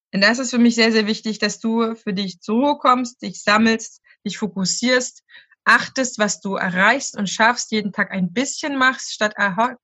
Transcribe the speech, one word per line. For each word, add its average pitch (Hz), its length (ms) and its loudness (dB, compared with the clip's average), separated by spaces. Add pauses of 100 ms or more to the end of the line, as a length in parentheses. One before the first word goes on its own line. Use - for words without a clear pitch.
(120)
und 196 100 -2
das 226 180 4
ist 254 100 -4
für 247 80 -2
mich 233 160 6
sehr, 226 180 4
sehr 220 140 2
wichtig, 214 320 -4
dass 208 220 -4
du 226 340 0
für 220 200 -6
dich 190 280 -4
zur 214 140 -4
Ruhe 285 240 2
kommst, 254 420 0
dich 196 220 -10
sammelst, 226 580 2 (240)
dich 202 140 -8
fokussierst, 240 840 -2 (420)
achtest, 240 540 0
was 208 240 -2
du 190 140 -6
erreichst 196 600 0
und 202 140 -4
schaffst, 233 420 0
jeden 214 220 -2
Tag 196 160 -2
ein 180 240 -4
bisschen 277 420 -4
machst, 254 380 0
statt 214 240 -2
ad 202 180 0
hoc, 240 280 0